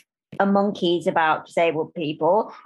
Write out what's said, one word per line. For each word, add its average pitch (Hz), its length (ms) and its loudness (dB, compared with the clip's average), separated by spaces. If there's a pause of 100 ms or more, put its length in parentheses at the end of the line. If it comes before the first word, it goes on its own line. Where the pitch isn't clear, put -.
(400)
a 196 80 2
monkeys 196 580 0
about 165 400 0
disabled 160 480 -2
people. 156 580 -2 (140)